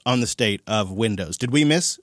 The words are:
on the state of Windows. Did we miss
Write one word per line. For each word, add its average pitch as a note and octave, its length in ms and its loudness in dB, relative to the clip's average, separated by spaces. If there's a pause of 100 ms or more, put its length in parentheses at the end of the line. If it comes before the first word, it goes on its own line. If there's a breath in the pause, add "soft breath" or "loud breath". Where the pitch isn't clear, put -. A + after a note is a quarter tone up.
on B2 140 2
the A#2 80 0
state G#2+ 380 0
of G2+ 260 -2
Windows. G2 440 -2
Did B2 140 -4
we D3 140 4
miss D#3+ 380 0